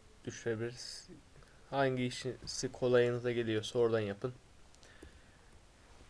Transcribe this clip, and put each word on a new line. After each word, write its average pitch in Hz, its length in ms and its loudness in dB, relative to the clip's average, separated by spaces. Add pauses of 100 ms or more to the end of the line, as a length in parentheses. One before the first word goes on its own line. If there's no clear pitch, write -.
(240)
düşürebiliriz. 117 840 -6 (640)
Hangisi 127 1000 -2
kolayınıza 120 600 4
geliyorsa 113 460 0
oradan 113 220 4
yapın. 107 340 -4 (1800)